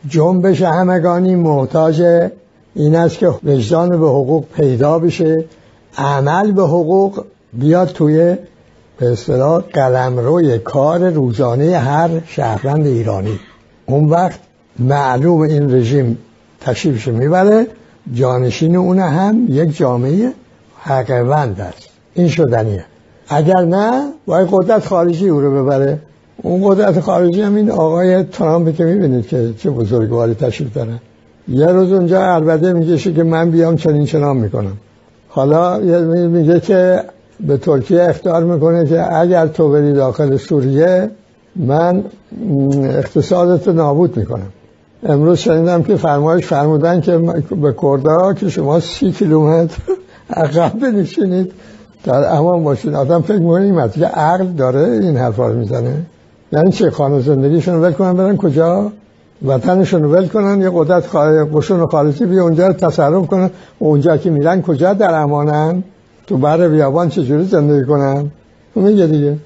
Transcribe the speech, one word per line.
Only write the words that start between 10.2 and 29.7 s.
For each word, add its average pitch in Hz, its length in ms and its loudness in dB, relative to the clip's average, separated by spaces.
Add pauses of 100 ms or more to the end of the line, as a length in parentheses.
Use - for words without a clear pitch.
کار 160 520 0
روزانهٔ 135 680 0
هر 147 320 0 (160)
شهروند 135 600 -2
ایرانی. 107 540 -4 (460)
اون 143 180 2
وقت 170 360 0 (380)
معلوم 139 600 0
این 147 340 0
رژیم 123 440 0 (420)
تشریفش 127 480 -4
می‌بره، 185 580 2 (480)
جانشین 127 640 0
اون 180 220 0
هم 196 500 0
یک 151 280 0
جامعهٔ 147 560 0 (480)
حقوند 127 800 -2
است. - 280 -14 (260)
این 180 140 0
شدنیه. 113 560 -2 (440)
اگر 165 360 2
نه، 214 380 0 (240)
باید 175 260 0
قدرت 202 340 2
خارجی 175 420 0
او 151 120 2
رو 139 220 0
ببره. 139 360 0 (440)
اون 190 280 0
قدرت 190 300 2
خارجی 180 420 0
هم 202 120 0
این 208 160 0
آقای 175 520 0
ترامپ 160 540 -2
که 170 80 0
می‌بینید 156 420 0
که 120 320 -2
چه 175 120 -4